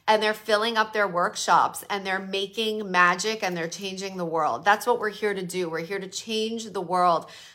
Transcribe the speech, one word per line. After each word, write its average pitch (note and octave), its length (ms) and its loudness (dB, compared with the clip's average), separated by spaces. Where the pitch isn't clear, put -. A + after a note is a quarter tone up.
and A3 140 6
they're G#3+ 120 2
filling A3 440 0
up A3 140 2
their G#3 160 2
workshops F3 800 2
and G3 160 -4
they're F#3+ 140 -2
making G3 720 -4
magic F3+ 500 4
and F#3 140 -2
they're E3 120 -4
changing F#3+ 500 -8
the F3 80 -4
world. D#3 400 -2
That's G#3+ 200 4
what A#3+ 140 2
we're G#3+ 100 -2
here G#3 240 -4
to F#3+ 100 -6
do. F3 260 -4
We're D#3+ 100 -6
here F#3 200 -6
to F#3 80 -10
change A3 640 -6
the F#3+ 100 -6
world, F3 460 2